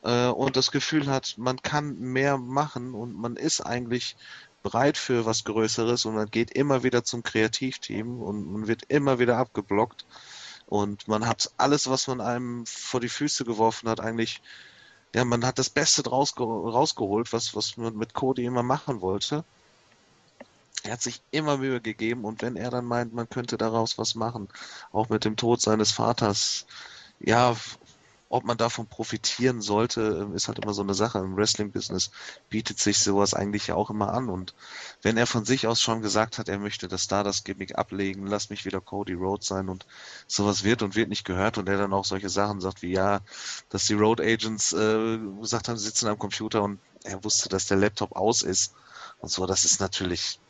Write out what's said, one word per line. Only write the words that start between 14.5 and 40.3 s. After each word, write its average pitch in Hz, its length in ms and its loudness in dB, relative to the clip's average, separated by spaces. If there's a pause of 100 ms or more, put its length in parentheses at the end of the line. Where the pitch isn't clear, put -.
ja, 120 100 4
man 120 200 2
hat 131 120 0
das 131 140 0
Beste 147 320 2
draus 127 320 0
ge-, 131 80 -2
rausgeholt, 113 880 0
was, 117 220 -2
was - 220 -4
man 113 180 -4
mit 110 180 -4
Cody 131 320 0
immer 123 180 0
machen 127 380 -2
wollte. 101 440 -2 (1400)
Er 107 100 -6
hat 120 80 -6
sich - 200 -6 (100)
immer 147 260 0
Mühe 131 240 -2
gegeben 113 420 -4
und 110 180 -6
wenn 117 140 -2
er 110 140 -4
dann 123 160 -2
meint, 120 280 -2
man 117 160 -4
könnte 120 280 -4
daraus 113 400 2
was - 180 -2
machen, 113 320 -4 (440)
auch 110 180 2
mit 110 160 2
dem 110 100 2
Tod 117 260 4
seines 107 300 4
Vaters, 110 720 2 (540)
ja, 120 320 6
f-, - 280 -6 (500)
ob - 140 0
man 113 140 0
davon 113 300 0
profitieren 120 720 0
sollte, 104 600 2
ähm, 104 140 -4
ist - 120 -2
halt - 120 -6
immer 104 140 -2
so 101 100 0
eine 98 100 0
Sache. 107 240 2
Im 95 180 -2
Wrestling-Business 101 760 0 (380)
bietet 107 280 -4
sich 104 220 2
sowas 101 340 4
eigentlich 101 340 -2
ja 85 80 0
auch 101 140 0
immer 104 240 -2
an 123 160 -2
und 92 240 -6 (480)
wenn 113 160 4
er 120 80 6
von 113 200 0
sich 127 200 2
aus 113 160 4
schon 113 200 2
gesagt 107 360 2
hat, 110 100 -6
er 98 120 -2
möchte 101 280 -6
das 92 180 -2
Stardust-Gimmick 98 720 -2
ablegen, 98 500 -4
lass 101 220 -2
mich 104 140 -10
wieder 95 160 -4
Cody 98 340 -8
Rhodes 92 340 -2
sein 95 220 -2
und 92 180 -10 (400)
sowas 101 360 2